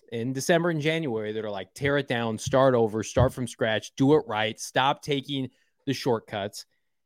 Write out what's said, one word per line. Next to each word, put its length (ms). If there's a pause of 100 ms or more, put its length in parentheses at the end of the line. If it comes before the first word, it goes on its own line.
(120)
in 200
December 380
and 100
January 540
that 100
are 60
like, 240
"Tear 240
it 100
down, 300
start 380
over, 260
start 320
from 140
scratch, 480
do 180
it 140
right, 320
stop 420
taking 480 (380)
the 60
shortcuts." 720 (400)